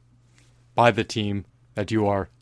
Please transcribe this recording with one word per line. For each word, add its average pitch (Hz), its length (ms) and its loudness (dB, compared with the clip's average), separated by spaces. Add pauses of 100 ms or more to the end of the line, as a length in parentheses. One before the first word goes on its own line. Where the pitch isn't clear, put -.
(720)
by 120 160 6
the 107 140 0
team 101 400 -4 (320)
that 104 160 -6
you 107 160 0
are 98 220 -2 (120)